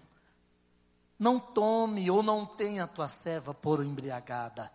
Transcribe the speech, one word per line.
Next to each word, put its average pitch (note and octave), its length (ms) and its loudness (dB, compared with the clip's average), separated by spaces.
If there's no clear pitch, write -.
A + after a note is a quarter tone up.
não A#3+ 220 4
tome G#3+ 720 2
ou G3+ 120 6
não G#3+ 220 2
tenha G3+ 400 -4
a - 20 -6
tua D#3 220 -6
serva D3+ 460 -6
por D3+ 280 2
embriagada. B2 920 -6